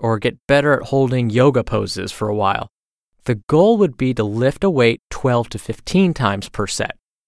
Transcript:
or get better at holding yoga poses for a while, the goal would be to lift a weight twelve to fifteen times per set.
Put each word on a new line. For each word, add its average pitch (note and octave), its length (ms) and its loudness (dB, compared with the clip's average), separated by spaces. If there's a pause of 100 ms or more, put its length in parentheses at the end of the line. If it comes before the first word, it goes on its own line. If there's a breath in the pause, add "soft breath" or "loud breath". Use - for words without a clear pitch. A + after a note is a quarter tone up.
or A2+ 160 0
get - 300 -6
better C#3+ 260 2
at - 140 -2
holding B2+ 420 0
yoga B2 340 2
poses G2 480 -6
for G#2+ 180 -6
a G#2 60 -2
while, G#2 360 -2 (540)
the A2+ 220 -2
goal G3 300 4
would F#3 180 2
be C3 200 0
to A2 80 0
lift A2+ 400 -2
a G3 80 2
weight A#2+ 300 2 (100)
twelve A#2+ 380 -2
to - 100 -10
fifteen F#3 560 -2
times G2+ 340 -4
per - 160 -6
set. - 320 -6 (300)